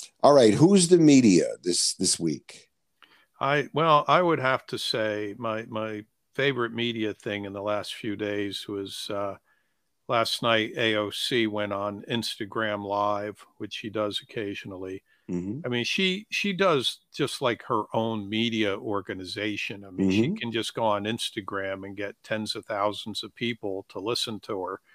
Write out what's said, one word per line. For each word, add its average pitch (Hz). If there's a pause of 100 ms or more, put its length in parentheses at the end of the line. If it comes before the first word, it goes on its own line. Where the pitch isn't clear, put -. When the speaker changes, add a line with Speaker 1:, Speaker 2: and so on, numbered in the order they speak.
(220)
Speaker 1:
All 143
right, 117
who's 170
the 180
media 117
this, -
this -
week? - (720)
Speaker 2:
I, 139
well, 147
I 156
would 165
have 131
to 120
say 107
my, 113
my 107 (280)
favorite 123
media 113
thing 101
in 98
the 101
last 104
few 104
days 101
was, 98
uh, 101 (720)
last 117
night 110
A 110
O 104
C 117
went 104
on 101
Instagram 107
Live, 104 (120)
which 107
she -
does 104
occasionally. 98 (260)
Speaker 1:
Mm-hmm. 95
Speaker 2:
I 127
mean, 120
she, 190
she -
does 170 (120)
just, -
like, 120
her 107 (100)
own 113
media 110
organization. 101
I 98
mean, 95
she 107
Speaker 1:
Mm-hmm. 202
Speaker 2:
can 123
just 113
go 120
on 104
Instagram 98
and 98
get 101
tens 107
of 104
thousands 104
of 107
people 107
to 101
listen 110
to 98
her. 92 (140)